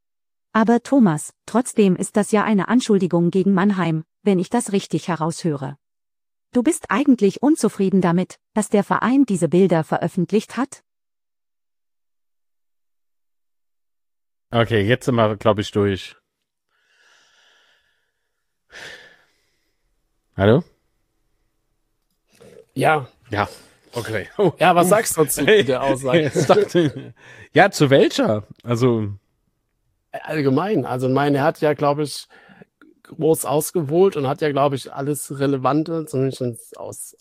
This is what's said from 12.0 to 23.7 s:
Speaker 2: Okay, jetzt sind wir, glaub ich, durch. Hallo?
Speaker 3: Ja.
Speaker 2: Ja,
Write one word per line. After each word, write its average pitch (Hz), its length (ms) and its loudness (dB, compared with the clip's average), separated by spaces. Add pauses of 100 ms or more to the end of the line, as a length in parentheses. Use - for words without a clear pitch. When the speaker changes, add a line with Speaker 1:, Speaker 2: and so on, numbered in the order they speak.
Speaker 2:
Okay, 117 320 0
jetzt 110 240 0
sind 127 100 0
wir, 107 200 2
glaub 104 240 0
ich, 104 120 -8
durch. 101 440 -2 (4000)
Hallo? 110 260 4 (2000)
Speaker 3:
Ja. 143 340 0 (220)
Speaker 2:
Ja, 101 200 -4 (440)